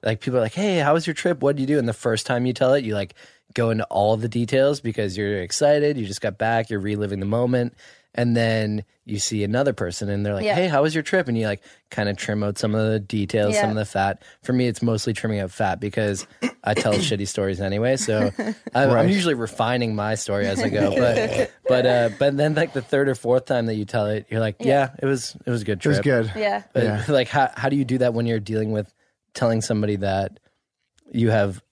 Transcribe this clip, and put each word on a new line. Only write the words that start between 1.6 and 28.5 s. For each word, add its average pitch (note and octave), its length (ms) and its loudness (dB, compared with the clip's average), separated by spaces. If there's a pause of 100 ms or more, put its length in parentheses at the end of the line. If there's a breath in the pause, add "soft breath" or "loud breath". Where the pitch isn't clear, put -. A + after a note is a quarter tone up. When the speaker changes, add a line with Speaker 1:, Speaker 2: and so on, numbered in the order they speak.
Speaker 1:
you C3 60 -2
do?" D3 120 2
And A#2 80 0
the A2+ 60 -2
first A2+ 320 -2
time B2 220 0
you B2 60 0
tell C3 200 4
it, C#3 100 2
you, G#2+ 120 -4
like, G2 180 -4 (400 loud breath)
go A#2 160 0
into A2 160 0
all G#2+ 320 2
the A2+ 100 -4
details C3 540 2
because G#2+ 340 -4
you're G2+ 280 -2
excited. D3 520 2
You A2+ 120 -4
just F#2+ 140 -8
got G2+ 180 -6
back. A2+ 320 0
You're G#2 80 -2
reliving G2+ 400 -4
the G2 80 -4
moment. A#2+ 480 0 (400 soft breath)
And A#2+ 200 2
then A2 480 0 (220)
you G#2 140 -6
see G#2 240 -2
another B2 300 0
person F#2+ 360 -6
and G2+ 160 -2
they're G#2 80 -2
like, G2 100 -4
Speaker 2:
Yeah. G#3 120 0
Speaker 1:
"Hey, F3+ 120 2
how D3 140 4
was D#3 140 0
your D#3 80 -2
trip?" F3 240 0
And A#2 100 0
you, A2 80 0
like, G2+ 160 -2 (300 soft breath)
kinda G2+ 240 -2
trim G#2 280 -4
out G2+ 140 -2
some G#2+ 160 -2
of A2 180 0
the A2 80 0
details, G#2 560 0
some - 100 4
Speaker 2:
Yeah. G#2+ 40 0
Speaker 1:
of G#2+ 60 -2
the G#2+ 100 -2
fat. G3 380 -2 (180 loud breath)
For B2+ 120 -4
me, B2+ 140 2
it's A2+ 140 -4
mostly A2+ 320 0
trimming G#2+ 260 -4
out F#2+ 120 -6
fat F#2+ 280 -2
because G#2 460 -2 (380 loud breath)
I - 100 0
tell G#2+ 200 0
<coughs> - 20 2
shitty A2 320 -2
stories G2 340 -2
anyway. G#2+ 360 0
So A2 380 0
Speaker 2:
<laughs> - 40 -12
Speaker 1:
I'm, G#3+ 160 -4 (180)
I'm C3+ 180 4
Speaker 3:
Right. A#2+ 180 4
Speaker 1:
usually F3 260 2
refining A#2 580 -2
my G#2+ 220 -2
story G2+ 320 -2
as G2 160 -2
I - 60 0
go. - 280 0
But, A3 640 0
Speaker 2:
<laughs> - 100 -6
Speaker 1:
but, B2 160 4
uh, A#2+ 320 4
but C#3 200 2
then, D3+ 180 2
like, D#3+ 180 0
the C3 80 -2
third C#3 260 2
or C3+ 60 2
fourth B2 320 0
time A#2+ 220 0
that A2+ 80 -2
you G#2 100 -4
tell G#2 220 0
it, G#2+ 240 -2
you're A2 100 0
like, G#2+ 180 -2
Speaker 2:
Yeah. A#2+ 80 -4
Speaker 1:
"Yeah, C3+ 220 4 (140)
it - 20 -2
was, C3+ 400 -2
it B2+ 60 -2
was A#2 100 0
a G#2 40 -6
good G2+ 200 -4
Speaker 3:
It - 40 4
was C#3 100 4
Speaker 1:
trip." A#2+ 260 2
Speaker 3:
good. G#2+ 100 -6
Speaker 2:
Yeah. G#3 280 -2 (100)
Speaker 1:
But, B2+ 100 2
Speaker 3:
Yeah. G#2+ 240 0
Speaker 1:
like, C3+ 200 2
how, C3+ 280 2
how B2 140 0
do C#3 60 0
you C#3 100 2
do B2+ 140 0
that B2 160 2
when A#2 100 0
you're A2+ 140 0
dealing A2 320 -2